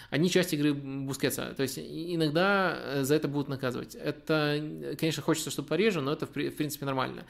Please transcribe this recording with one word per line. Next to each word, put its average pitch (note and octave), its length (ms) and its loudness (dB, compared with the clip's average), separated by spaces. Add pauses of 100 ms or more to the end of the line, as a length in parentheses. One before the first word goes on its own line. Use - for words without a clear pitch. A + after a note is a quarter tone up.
(120)
они D#3+ 180 4
часть F3+ 240 4
игры D3 200 4
Бускетса. C3+ 840 -2
То C3+ 60 2
есть C3 160 -2
и-, E3 360 -6
иногда, E3+ 640 4
э, C3 260 -2
за C#3 120 4
это D#3 120 2
будут C#3+ 220 -2
наказывать. C3 460 -4
Это, D3 640 0
э, D3+ 360 -8
конечно, D#3 260 0
хочется D#3 280 2
что D3+ 120 -4
пореже, E3+ 380 2
но C3+ 100 0
это D3+ 140 -2
в - 40 -14
при-, C#3 200 -2
в - 60 -8
принципе D3 300 -4
нормально. C3 440 -2